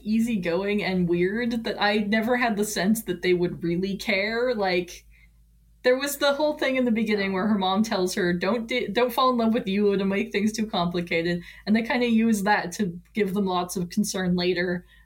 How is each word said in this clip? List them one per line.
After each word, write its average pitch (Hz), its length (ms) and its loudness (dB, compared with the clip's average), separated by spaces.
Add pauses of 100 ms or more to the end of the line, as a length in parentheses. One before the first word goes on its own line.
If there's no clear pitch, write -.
easygoing 202 840 0
and 185 240 0
weird 214 560 0
that - 160 -6
I 208 180 2
never 220 380 0
had 240 200 0
the 208 80 0
sense 208 400 0
that 175 180 -4
they 180 120 4
would 170 280 -2
really 175 340 -2
care. 226 580 -2
Like, 180 500 -2 (760)
there 254 160 4
was 277 200 -4
the 285 160 2
whole 302 240 0
thing 262 180 0
in 254 80 2
the 240 60 2
beginning 208 420 0
where 190 140 0
her 214 120 2
mom 190 240 2
tells 185 320 0
her, 180 180 0
"Don't 196 360 -2
di-, 247 200 -2
don't 240 240 2
fall 254 180 2
in 247 80 0
love 226 160 2
with 254 140 -2
Yu, 202 260 2
it'll 196 120 0
make 202 260 -2
things 208 200 0
too 214 140 -2
complicated." 175 760 -2 (240)
And 208 100 4
they 233 60 2
kinda 247 260 0
use 226 340 4
that 190 300 0
to 175 260 -4 (160)
give 190 200 0
them 202 120 0
lots 180 300 -2
of 180 120 -4
concern 185 480 -2
later. 180 480 0 (220)